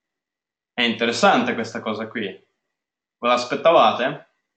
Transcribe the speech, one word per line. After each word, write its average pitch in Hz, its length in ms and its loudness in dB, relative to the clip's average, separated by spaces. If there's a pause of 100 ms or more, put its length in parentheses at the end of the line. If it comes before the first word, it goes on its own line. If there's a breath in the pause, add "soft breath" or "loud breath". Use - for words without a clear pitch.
(720)
È 120 100 -4
interessante 117 720 2
questa 113 260 -8
cosa 110 260 -8
qui. 110 220 -8
Ve - 1000 -12
l'aspettavate? 127 1000 2 (280)